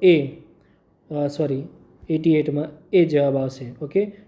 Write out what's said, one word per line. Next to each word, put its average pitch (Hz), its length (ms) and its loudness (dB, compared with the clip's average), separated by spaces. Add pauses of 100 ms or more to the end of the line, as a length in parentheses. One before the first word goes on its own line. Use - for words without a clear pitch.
એ, 160 240 4 (840)
અ, 147 160 -2
સોરી, 143 360 -4 (460)
એટી 160 260 2
એઇટમાં 147 320 -2 (260)
એ 180 120 6
જવાબ 143 320 2
આવશે. 135 280 -6 (160)
ઓકે, 175 240 -2 (220)